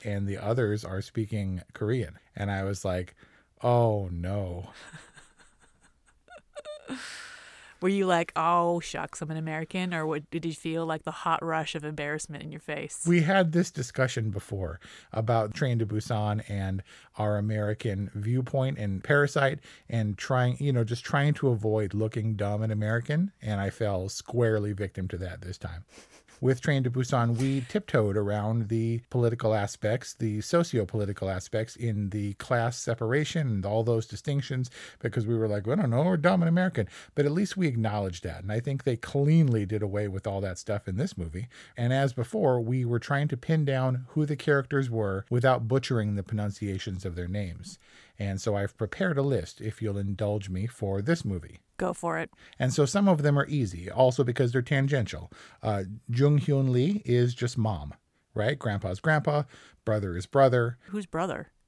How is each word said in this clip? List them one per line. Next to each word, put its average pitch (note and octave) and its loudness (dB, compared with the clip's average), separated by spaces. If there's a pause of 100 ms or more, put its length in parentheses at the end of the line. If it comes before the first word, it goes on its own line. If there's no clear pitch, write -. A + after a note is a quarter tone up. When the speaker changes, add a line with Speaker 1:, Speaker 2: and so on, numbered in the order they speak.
Speaker 1:
and G2+ -2
the G2 -2
others G#2+ 0
are F#2+ -4
speaking G2+ -4 (100)
Korean." A2+ -2 (160)
And G2+ -4
I G2 -2
was G2 -4
like, F2+ -4 (480)
"Oh, A#2 4
no." F2+ -4
<laughs> - -20 (3000)
Speaker 2:
Were F3+ 2
you G3 2
like, F3 2
"Oh, E3+ 4
shucks, - -8
I'm D#3 -8
an D#3+ -4
American," D#3+ -4
or D#3+ -2
what, D3+ -4
did E3 -6
you E3 -2
feel, E3 -4
like, D#3+ -4
the D#3+ -6
hot E3 0
rush D#3+ -2
of D3+ -8
embarrassment D3+ -6
in D#3 -12
your D3+ -12
face? - -8
Speaker 1:
We E3+ 6
had E3+ 4
this E3+ 2
discussion B2 -2
before F#2+ -6 (320)
about A2 2
Train B2 0
to A2+ 2
Busan G#2+ -2
and F#2+ -2 (340)
our G#2 2
American G#2 -2
viewpoint C3 -2
and G2 -2
Parasite C#3+ 2 (280)
and G#2+ -2
trying, B2+ 0
you C#3+ 0
know, A#2+ 2
just A#2 -4
trying C#3+ 2
to C#3+ 0
avoid G#2+ 0
looking A2 0
dumb G#2 0
and A2 0
American, A#2 0 (100)
and G#2 -2
I G2 0
fell G2 -2
squarely A2 0
victim F#2+ -4
to F#2 -6
that F2+ -8
this F2+ -10
time. E2+ -10 (560)
With B2+ 2
Train C#3 2
to B2 0
Busan, A#2+ 2
we C3+ 0
tiptoed A2 0
around G#2 0
the A2+ 0
political A#2 2
aspects, G#2+ -2
the G#2+ -2
socio-political G#2+ 0
aspects G#2+ -4
in G#2 -2
the G#2 -4
class B2 0
separation C3+ 0
and G2 0
all A2 2
those A2+ 2
distinctions, B2+ -4 (280)
because A2+ -2
we A#2 2
were A2 2
like, G#2 -2
"I C3 0
don't F3+ 2
know, A#2+ 2
we're F#3 2
dumb F3 4
and E3+ 4
American." E3+ 2 (260)
But C#3+ 4
at D3 2
least G3 0
we F3+ 2
acknowledged G#2+ 0
that. E2+ -8
And G2 -6
I A2+ 0
think C#3 -4
they B2+ 2
cleanly C#3 4
did G#2 -2
away G#2 0
with F#2+ -4
all G2 -2
that F#2+ -2
stuff - -4
in F#2 -4
this D3 -2
movie. F2 -6 (260)
And A#2+ 0
as C3+ 2
before, B2+ 2
we B2 0
were A#2 2
trying C#3+ 0
to D3 -2
pin D#3 0
down B2+ 0
who D3+ 2
the C#3+ -2
characters C#3 2
were G2+ 0
without A#2+ 4
butchering A2+ 0
the G2+ -2
pronunciations G2 -4
of F2+ -6
their F2 -6
names. F2+ -6 (400)
And G2 -2
so G#2 0
I've G2+ -2
prepared D#3+ 0
a C#3 2
list, B2 -2
if A2 -6
you'll G#2 -2
indulge G2+ -2
me, F#2+ -4
for G2+ -2
this E3 0
movie. F#2+ -6 (180)
Speaker 2:
Go F3+ 0
for E3 -4
it. E3 -6 (300)
Speaker 1:
And B2+ 2
so D3 4
some G3+ 4
of E3 6
them C#3+ 4
are C#3 2
easy, F#2+ -2
also B2+ 4
because B2 2
they're B2+ 2
tangential. C3+ 0 (320)
Uh, G#2 0 (260)
Jung C#3 6
Hyun C#3 2
Lee D#3+ 2
is B2 4
just B2 -4
mom, F#2 -2 (400)
right? A#2+ 0
Grandpa's G2 -4
grandpa, D3 2 (420)
brother G2+ 0
is F#2 -4
brother. B2 6 (100)
Speaker 2:
Who's G3+ -6
brother? - -4 (160)